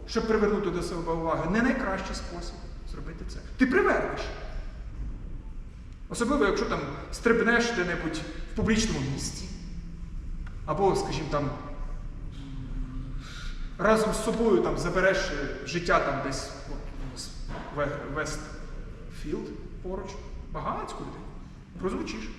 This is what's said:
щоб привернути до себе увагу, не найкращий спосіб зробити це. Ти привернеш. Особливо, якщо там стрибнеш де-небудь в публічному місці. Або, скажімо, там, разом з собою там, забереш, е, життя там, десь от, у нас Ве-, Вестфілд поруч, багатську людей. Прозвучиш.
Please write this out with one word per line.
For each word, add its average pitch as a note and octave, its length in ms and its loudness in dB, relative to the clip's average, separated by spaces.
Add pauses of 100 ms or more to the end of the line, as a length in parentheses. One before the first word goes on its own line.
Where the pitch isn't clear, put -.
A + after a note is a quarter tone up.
щоб A3 180 2
привернути G#3 440 4
до E3 120 0
себе E3 300 -2
увагу, D#3+ 380 2
не A3 120 6
найкращий F#3+ 540 2
спосіб - 380 -6 (360)
зробити - 380 -8
це. - 100 -8 (180)
Ти C4 100 6
привернеш. - 540 4 (1900)
Особливо, A3+ 360 4
якщо G3+ 220 4
там F3 140 0 (320)
стрибнеш A#3 580 4
де-небудь E3+ 500 0 (320)
в - 40 -8
публічному G3 440 4 (140)
місці. - 340 -4 (1160)
Або, F3+ 300 6
скажімо, - 340 0
там, C#3+ 200 2 (2250)
разом A3 340 6
з - 120 0
собою A3+ 380 6
там, - 160 2
забереш, F#3 520 6
е, C#3+ 360 -2
життя E3+ 340 4
там, C3+ 260 2
десь - 240 -4 (180)
от, - 100 -4 (300)
у - 40 -8
нас - 180 -8 (460)
Ве-, C#3+ 240 0 (140)
Вестфілд - 1300 -6 (340)
поруч, F#3+ 280 -4 (420)
багатську - 480 -4
людей. - 200 -8 (600)
Прозвучиш. F#3 480 -2 (100)